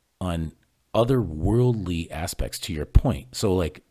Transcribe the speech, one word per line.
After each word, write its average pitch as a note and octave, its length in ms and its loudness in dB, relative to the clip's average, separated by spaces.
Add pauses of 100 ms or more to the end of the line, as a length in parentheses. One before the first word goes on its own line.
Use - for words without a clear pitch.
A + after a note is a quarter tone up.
(220)
on E2 320 -4 (420)
otherworldly G#2 1160 0
aspects, D2+ 480 -6
to - 140 -8
your D2+ 120 -4
point. - 500 2
So, G2+ 200 0
like, F2+ 360 -2